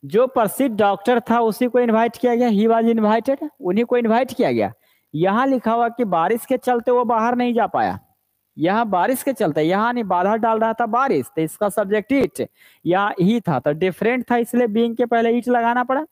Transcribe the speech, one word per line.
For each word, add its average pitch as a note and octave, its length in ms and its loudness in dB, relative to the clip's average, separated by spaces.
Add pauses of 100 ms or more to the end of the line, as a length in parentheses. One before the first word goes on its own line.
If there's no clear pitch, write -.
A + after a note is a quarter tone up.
जो G3 220 2
प्रसिद्ध B3 520 0
डॉक्टर G#3+ 420 2
था A#3 200 0
उसी A3+ 280 0
को B3 120 2
इनवाइट A#3 360 2
किया A#3+ 180 0
गया, A#3+ 140 2
he G#3+ 200 2
was A3+ 220 2
invited, A#3 580 0 (120)
उन्हीं F#3+ 240 0
को B3 120 -2
इनवाइट A#3+ 360 0
किया E3 200 0
गया। A2 200 0 (420)
यहाँ G3 320 0
लिखा B3 260 0
हुआ A#3 160 0
कि A#3 160 -4
बारिश F3+ 420 0
के C4 100 -2
चलते B3 340 -2
वो B3 140 2
बाहर A#3 320 0
नहीं B3 180 0
जा A3 120 0
पाया, G#2 320 -2 (580)
यहाँ G3 320 0
बारिश G3 340 0
के C#4 100 -2
चलते, D#3+ 300 -2
यहाँ G3 300 0
नहीं A#3+ 120 -4
बाधा F#3+ 320 0
डाल A3+ 240 0
रहा A3+ 120 0
था A#3 140 -2
बारिश, A3 400 0
तो - 160 -4
इसका F3+ 260 -4
सब्जेक्ट G#3 440 -2
it, G#3+ 340 -2 (380)
यहाँ F#3+ 360 0
ही G#3+ 200 2
था D#3 200 -2
तो D#3 140 -2
डिफरेंट G3+ 560 -2
था, A#3+ 60 2
इसलिए A#3+ 320 0
being A3+ 280 0
के A#3+ 100 0
पहले A#3 340 0
it A#3 80 -8
लगाना A#3+ 360 0
पड़ा। C4 280 -2